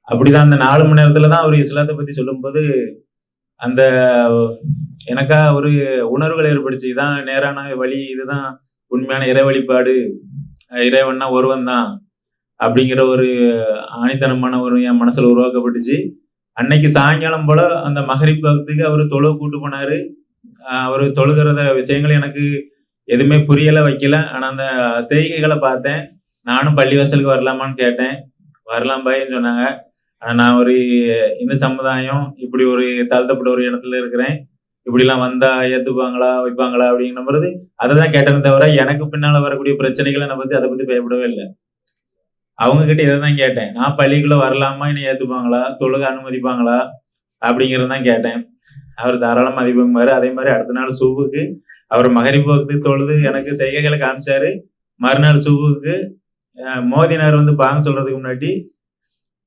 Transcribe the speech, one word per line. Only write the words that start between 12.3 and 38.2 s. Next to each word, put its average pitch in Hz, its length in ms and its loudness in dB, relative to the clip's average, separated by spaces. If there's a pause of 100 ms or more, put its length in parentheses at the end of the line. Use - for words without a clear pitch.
அப்படிங்கிற 127 480 2
ஒரு 127 180 2 (680)
ஆணித்தனமான 127 680 -2
ஒரு 123 220 0
என் 120 180 2
மனசுல 120 300 2
உருவாக்கப்பட்டுச்சு. 120 680 0 (600)
அன்னைக்கு 147 320 2
சாயங்காலம் 156 580 0
போல 151 140 4 (200)
அந்த 143 220 -4
மகரிப் 151 420 0
வக்துக்கு 147 380 0
அவரு 151 240 2
தொழுவ 147 300 2
கூட்டு 147 220 -6
போனாரு. 139 400 -6 (680)
அஹ், 131 200 -6
அவரு 135 220 -2
தொழுகிறத 143 680 2
விஷயங்கள் 143 360 0
எனக்கு 143 340 0 (640)
எதுவுமே 139 360 2
புரியல, 151 380 4
வைக்கல. 139 340 2 (100)
ஆனா 131 220 -8
அந்த 135 160 -6 (360)
செய்கைகளை 151 580 0
பார்த்தேன். 135 420 -2 (460)
நானும் 135 300 0
பள்ளிவாசலுக்கு 139 560 2
வரலாமான்னு 131 420 -2
கேட்டேன். 127 400 -2 (520)
"வரலாம் 127 380 -4
பாயின்னு" 135 300 -2
சொன்னாங்க. 120 300 -2 (580)
ஆனா 117 120 -6
நான் 120 240 4
ஒரு 123 160 4 (640)
இந்து 131 180 -2
சமுதாயம், 131 680 -2 (120)
இப்படி 127 280 -2
ஒரு 127 200 2 (220)
தாழ்த்தப்பட்ட 127 440 0
ஒரு 123 120 0
இடத்துல 123 360 -6
இருக்கிறேன், 123 380 -4 (500)
இப்படிலாம் 127 320 2
வந்தா 127 320 0 (140)
ஏத்துப்பாங்களா, 127 760 -2
வைப்பாங்களா 123 480 -2
அப்படிங்கிற 123 360 -2
மாதிரி 139 260 -2 (280)
அதை 123 200 0
தான் 160 160 4
கேட்டேனே 143 280 2